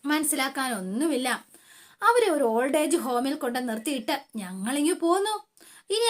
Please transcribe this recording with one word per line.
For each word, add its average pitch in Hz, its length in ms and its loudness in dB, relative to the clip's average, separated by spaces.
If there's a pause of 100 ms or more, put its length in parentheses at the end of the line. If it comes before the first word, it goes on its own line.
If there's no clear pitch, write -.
മനസ്സിലാക്കാനൊന്നുമില്ല. 269 1200 -2 (720)
അവരെ 453 280 4
ഒരു 285 140 2
ഓൾഡ് 247 340 2
ഏജ് 320 180 2
ഹോമിൽ 247 380 0
കൊണ്ട് 254 340 -4
നിർത്തിയിട്ട് 262 540 -4 (140)
ഞങ്ങളിങ്ങ് 214 560 -2
പോന്നു. 381 420 0 (580)
ഇനി 453 180 2